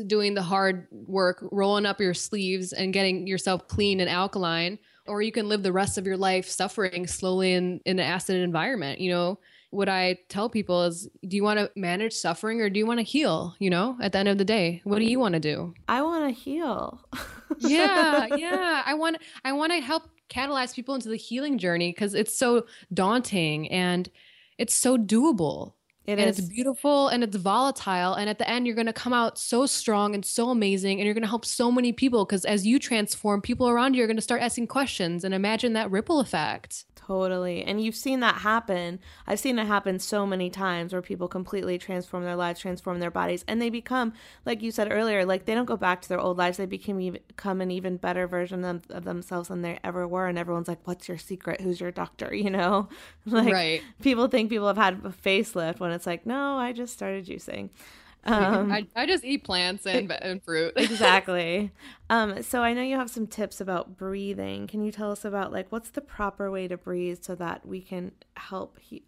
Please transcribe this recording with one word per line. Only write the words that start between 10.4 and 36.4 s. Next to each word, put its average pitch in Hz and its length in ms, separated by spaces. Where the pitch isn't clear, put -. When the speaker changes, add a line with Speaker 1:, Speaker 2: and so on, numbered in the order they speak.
Speaker 1:
people 180 360
is, 170 260
do 180 80
you 202 80
wanna 208 320
manage 202 380
suffering 214 480
or 208 80
do 190 80
you 214 80
wanna 233 160
heal? 214 560
You 190 140
know, 214 280
at 202 120
the 196 80
end 196 100
of 196 80
the 196 80
day, 180 380
what 208 160
do 226 60
you 240 140
wanna 185 200
do? 156 340
Speaker 2:
I 247 160
wanna 320 280
heal. 269 680
<laughs> 254 40
Speaker 1:
Yeah, 320 760
yeah. 339 500
I 277 80
want, 320 240
I 269 100
wanna 320 260
help 302 240
catalyze 262 460
people 254 180
into 220 160
the 220 60
healing 254 420
journey 175 360
'cause 202 200
it's - 240
so 240 300
daunting 180 800
and 180 380
it's - 160
so 262 240
doable. 214 760
Speaker 2:
It 202 140
Speaker 1:
And 202 100
it's 196 100
Speaker 2:
is. 175 100
Speaker 1:
beautiful 277 600
and 240 140
it's 214 120
volatile. 196 800
And 208 160
at 214 100
the - 100
end, 240 160
you're 233 120
gonna 226 160
come - 200
out 240 240
so 247 280
strong 208 500
and 202 100
so 240 240
amazing. 196 500
And 202 60
you're 208 80
gonna 220 140
help 226 180
so 240 260
many 247 220
people 240 320
'cause 190 200
as 196 200
you 247 140
transform, 208 600
people 247 280
around 247 260
you 247 80
are 220 40
gonna 220 140
start 240 200
asking 240 260
questions 180 560
and 190 100
imagine 220 400
that 220 180
ripple 226 280
effect. - 640